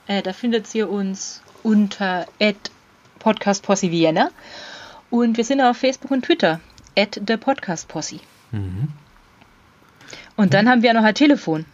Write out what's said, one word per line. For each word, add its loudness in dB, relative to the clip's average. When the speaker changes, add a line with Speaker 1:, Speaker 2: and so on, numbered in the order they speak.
Speaker 1:
Äh, -2
da -6
findet -4
ihr -2
uns -6
unter 0
at -2
Podcast -2
Posse 0
Vienna. 2
Und 0
wir 0
sind 0
auf 2
Facebook -2
und -2
Twitter, 0
at -2
the -2
podcast -4
posse. -10
Speaker 2:
Mhm. -6
Speaker 1:
Und 2
dann 6
Speaker 2:
Mhm. 6
Speaker 1:
haben 4
wir 4
noch 4
ein 4
Telefon. 2